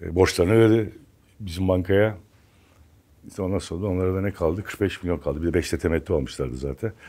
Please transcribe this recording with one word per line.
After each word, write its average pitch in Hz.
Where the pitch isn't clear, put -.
e, 85
borçlarını 90
ödedi 113
bizim 95
bankaya. 98
İşte -
ondan 95
sonra 85
da 107
onlara 92
da 95
ne 98
kaldı? 90
Kırk -
beş 98
milyon 87
kaldı. 76
Bir 85
de 80
beşte 82
temettü 82
almışlardı 65
zaten. 69